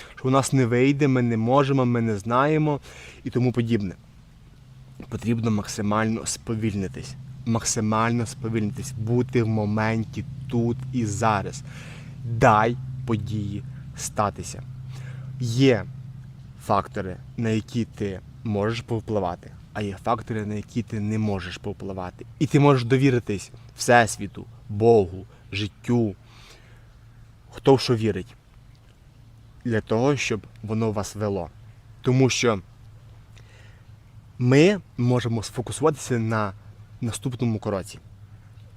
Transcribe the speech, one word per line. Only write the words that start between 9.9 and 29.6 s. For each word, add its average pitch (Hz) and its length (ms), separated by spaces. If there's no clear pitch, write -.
тут 117 260
і 120 140
зараз. 101 560
Дай 117 520
події 104 560
статися. - 680
Є 120 440
фактори, 95 520
на 117 140
які - 340
ти 98 360
можеш 110 360
повпливати, 104 720
а 110 100
є 98 220
фактори, 110 420
на 104 80
які 104 280
ти 107 180
не 107 180
можеш 95 380
повпливати. 95 680
І 143 80
ти 143 140
можеш 139 240
довіритись 123 680
Всесвіту, 107 720
Богу, 101 580
життю, 104 600
хто - 240
в 123 60
що 123 160
вірить, 101 380